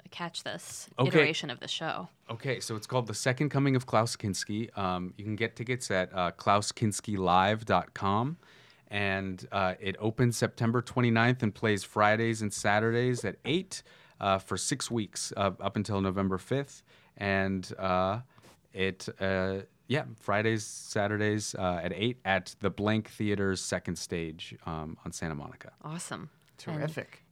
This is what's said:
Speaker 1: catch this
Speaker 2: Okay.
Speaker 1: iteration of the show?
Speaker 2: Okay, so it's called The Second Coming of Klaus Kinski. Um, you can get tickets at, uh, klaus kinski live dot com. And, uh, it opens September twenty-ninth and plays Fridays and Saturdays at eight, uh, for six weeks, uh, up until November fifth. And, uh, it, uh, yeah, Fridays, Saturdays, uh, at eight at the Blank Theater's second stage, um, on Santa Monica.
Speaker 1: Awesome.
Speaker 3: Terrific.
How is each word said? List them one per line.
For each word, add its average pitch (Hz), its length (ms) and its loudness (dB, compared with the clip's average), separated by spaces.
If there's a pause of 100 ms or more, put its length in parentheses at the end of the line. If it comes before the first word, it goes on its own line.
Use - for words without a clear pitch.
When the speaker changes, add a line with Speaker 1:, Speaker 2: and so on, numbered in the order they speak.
(100)
Speaker 1:
catch - 340 -8
this - 440 -10 (100)
Speaker 2:
Okay. 131 100 6
Speaker 1:
iteration 151 420 4
of 123 100 -8
the - 80 -10
show? 170 400 -6 (220)
Speaker 2:
Okay, 117 300 -4
so 110 160 -6
it's 107 100 -10
called 127 200 0
The 107 80 -6
Second 135 360 0
Coming 139 260 4
of 123 100 0
Klaus 113 300 2
Kinski. 104 640 -4
Um, 90 380 -2
you 101 80 -10
can 107 120 -4
get 113 200 -2
tickets 123 340 -4
at, 92 240 0
uh, 90 160 0
klaus 104 420 2
kinski 104 460 -2
live 95 480 4
dot 92 280 2
com. 113 440 0 (520)
And, 98 600 -2
uh, 95 280 2
it 95 200 -4
opens 113 360 2
September 117 460 0
twenty-ninth 120 600 4
and 107 120 0
plays 104 300 2
Fridays 110 580 4
and 104 100 -2
Saturdays 113 720 2
at 92 200 -2
eight, 185 380 -2 (380)
uh, 98 180 4
for 95 180 -4
six - 340 -2
weeks, 113 460 -4
uh, 101 140 4 (100)
up 101 160 -2
until 101 240 0
November 95 380 2
fifth. 135 440 -4 (340)
And, 98 640 0
uh, 95 420 2 (520)
it, 95 360 -2 (120)
uh, 95 380 0 (300)
yeah, 131 160 0 (160)
Fridays, 107 440 2
Saturdays, 104 920 0
uh, 90 280 0
at 90 120 -2
eight 120 300 -2
at 95 360 0
the 98 100 0
Blank 107 400 0
Theater's 98 500 0
second 90 360 -4
stage, 82 580 -8 (120)
um, 80 380 -6
on 87 80 -8
Santa 80 220 -6
Monica. - 380 -12 (100)
Speaker 1:
Awesome. 175 480 -10 (280)
Speaker 3:
Terrific. - 720 -8